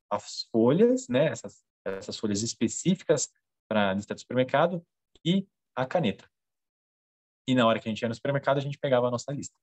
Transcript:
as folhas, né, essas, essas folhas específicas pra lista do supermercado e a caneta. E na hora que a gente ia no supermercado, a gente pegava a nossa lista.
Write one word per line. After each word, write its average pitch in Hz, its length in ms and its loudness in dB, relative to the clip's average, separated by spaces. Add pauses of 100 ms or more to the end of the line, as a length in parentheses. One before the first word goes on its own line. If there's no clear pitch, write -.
(100)
as - 400 -8
folhas, 185 580 4
né, 135 180 2
essas, - 360 -8 (220)
essas 95 320 -8
folhas 104 240 -2
específicas 131 920 -2 (380)
pra 104 240 2
lista 101 220 -4
do - 60 -10
supermercado 147 640 0 (440)
e 190 220 0 (260)
a 127 120 -2
caneta. - 440 -2 (1160)
E 131 60 2
na 123 120 6
hora 110 140 4
que - 80 -6
a - 20 -2
gente 110 120 -6
ia 117 60 -2
no 113 60 -4
supermercado, 139 440 0
a - 20 0
gente 139 180 -8
pegava 123 300 2
a - 20 0
nossa 120 220 -6
lista. - 300 -10